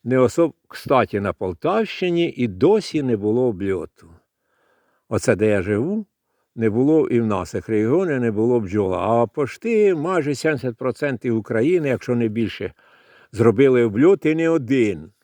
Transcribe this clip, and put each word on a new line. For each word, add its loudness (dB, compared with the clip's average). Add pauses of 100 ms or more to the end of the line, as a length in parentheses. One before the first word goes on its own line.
не 2
особ-, 2 (140)
кстати, -2
на -4
Полтавщині -2
і -4
досі 0
не 0
було 0
обльоту. -6 (1040)
Оце, 2
де 0
я 2
живу, -4 (500)
не 0
було 2
і 0
в -2
нас, -4
як -8
регіоні, 0
не 0
було 0
бджола. -2
А 2
пошти 0
майже -2
сімдесят -4
процентів -4
України, 0
якщо -2
не 0
більше, -6 (580)
зробили 4
обльот 2
і 2
не 0
один. 0 (120)